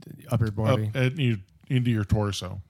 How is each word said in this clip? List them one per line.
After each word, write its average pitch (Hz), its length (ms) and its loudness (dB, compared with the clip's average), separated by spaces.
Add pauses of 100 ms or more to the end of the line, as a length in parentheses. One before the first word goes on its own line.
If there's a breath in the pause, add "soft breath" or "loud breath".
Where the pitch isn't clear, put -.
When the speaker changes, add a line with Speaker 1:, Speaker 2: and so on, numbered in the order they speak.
(320)
Speaker 1:
upper 113 160 2
Speaker 2:
up 104 80 -6
Speaker 1:
body. 110 400 2
Speaker 2:
at 131 240 0
your, 120 180 2 (320)
into 123 220 2
your 107 140 2
torso. 98 640 -2